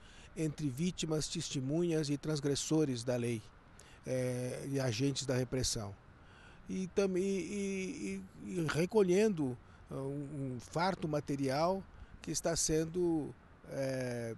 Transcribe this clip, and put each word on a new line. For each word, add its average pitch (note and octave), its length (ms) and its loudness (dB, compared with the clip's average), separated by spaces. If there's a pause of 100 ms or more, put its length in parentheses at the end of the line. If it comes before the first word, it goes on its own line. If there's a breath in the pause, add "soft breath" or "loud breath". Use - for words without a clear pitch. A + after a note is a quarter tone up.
(360 soft breath)
entre D#3 340 -2
vítimas, D#3 600 0
testemunhas D#3 800 0
e C#3+ 80 0
transgressores C#3+ 880 2
da B2 100 2
lei, A#2+ 260 0 (640 soft breath)
eh, B2+ 640 -2
e C#3 80 0
agentes C3 480 2
da C3 100 2
repressão. A#2+ 600 0 (720 soft breath)
E F#3+ 180 -2
tam-, F#3+ 300 2
e, F3+ 40 4
e, G3 1000 -2 (220)
e, F#3+ 160 -4
e D#3+ 80 2
recolhendo, F3 920 4 (320 soft breath)
ah, D3 60 -8
um, C#3 600 -4
um A#2 40 -6
farto F3 480 0
material D3 720 2 (400 soft breath)
que - 80 -8
está - 280 0
sendo, D#3+ 760 2 (360)
eh, B2+ 680 -2